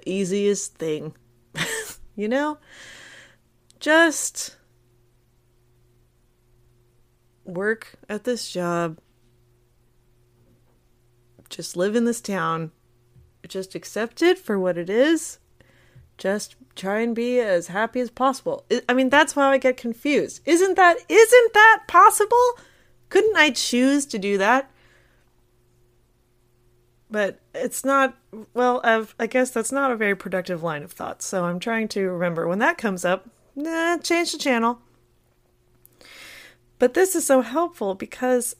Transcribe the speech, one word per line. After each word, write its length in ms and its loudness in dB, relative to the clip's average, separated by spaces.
easiest 640 -2
thing, 400 -8
<laughs> 600 -10
you 120 -6
know? 300 -2
Just 760 0
work 500 -6
at 140 -8
this 280 -6
job. 460 -4
Just 280 -12
live 180 0
in 100 2
this 160 -2
town. 500 -4
Just 280 -12
accept 460 -8
it 160 4
for 220 -4
what 180 0
it 120 -8
is. 500 2
Just 380 -6
try 260 -4
and 140 -4
be 240 -2
as 280 0
happy 320 -4
as 100 -4
possible. 600 -4
I, 180 0
I 40 2
mean, 160 2
that's 240 2
how 160 2
I 80 2
get 200 0
confused. 680 -4
Isn't 300 2
that, 220 6
isn't 440 6
that 340 8
possible? 680 6
Couldn't 280 2
I 140 6
choose 560 0
to 120 -6
do 180 -2
that? 340 2
But 300 -4
it's 300 -6
not, 320 0
well, 300 0
I've, 360 -2
I 80 -4
guess 220 0
that's 220 -6
not 200 -2
a 40 -2
very 200 -2
productive 460 -6
line 220 -6
of 80 -20
thought, 300 -12
so 240 -4
I'm 140 -4
trying 300 -4
to 200 -4
remember 380 -4
when 120 -2
that 180 0
comes 280 -6
up, 240 -2
nah, 420 -2
change 360 -2
the 40 -10
channel. 440 -2
But 160 2
this 200 2
is 100 -4
so 160 4
helpful 540 -4
because 640 -4